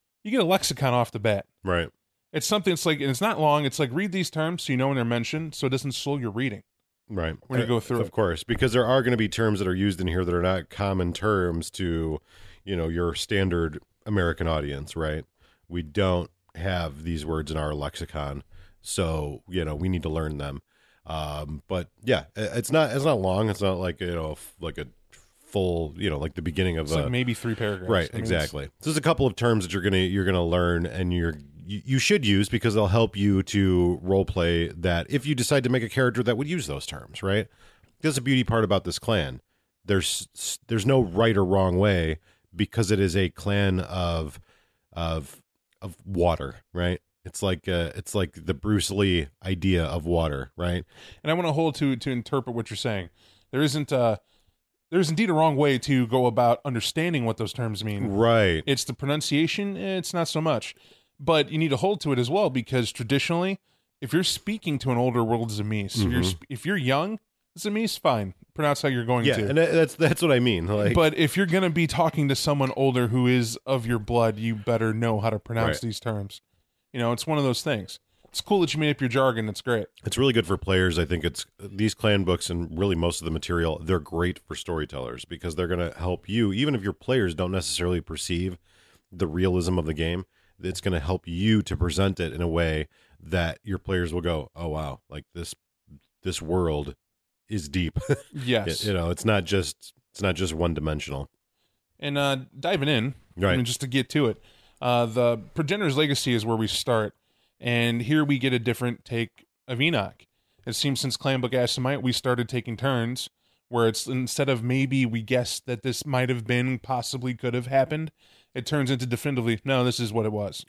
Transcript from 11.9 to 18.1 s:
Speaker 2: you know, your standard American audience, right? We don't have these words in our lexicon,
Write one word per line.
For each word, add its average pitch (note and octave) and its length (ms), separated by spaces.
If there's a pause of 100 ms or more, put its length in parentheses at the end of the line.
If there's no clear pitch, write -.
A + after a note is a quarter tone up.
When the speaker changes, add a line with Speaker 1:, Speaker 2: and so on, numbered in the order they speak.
Speaker 2:
you G2 120
know, E2 120
your E2+ 260
standard F2 640 (260)
American F2 440
audience, D2 480
right? D#2 280 (440)
We F2 140
don't F2 480 (260)
have E2 480
these E2 200
words D#2 280
in D#2 40
our D2+ 180
lexicon, D2 680 (400)